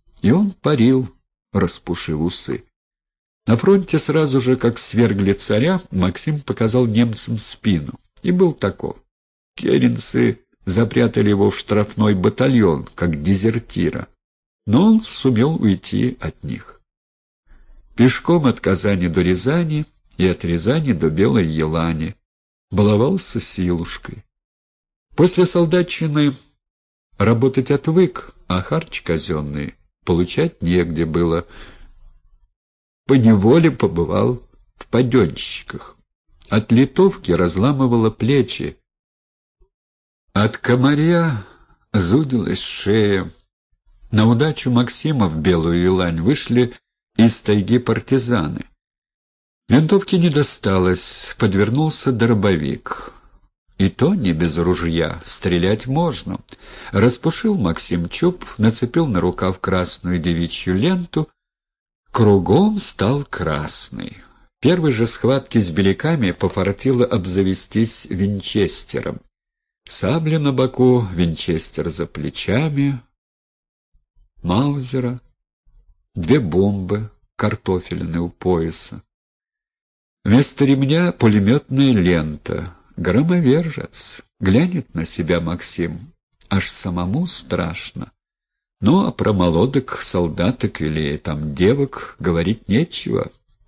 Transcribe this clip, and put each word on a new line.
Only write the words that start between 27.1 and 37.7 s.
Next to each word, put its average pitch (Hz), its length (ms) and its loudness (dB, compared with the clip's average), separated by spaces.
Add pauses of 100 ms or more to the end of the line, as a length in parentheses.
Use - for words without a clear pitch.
работать 117 540 2
отвык, 160 640 0 (120)
а - 140 -2
харч - 400 -6
казённый 73 760 -6 (280)
получать 92 560 0
негде 85 460 0
было. 82 400 0 (1600)
Поневоле 123 640 6
побывал 104 720 -2 (320)
в - 140 -20
падёнщиках. - 1080 0 (540)
От 110 200 0
литовки 139 600 4
разламывало 110 800 2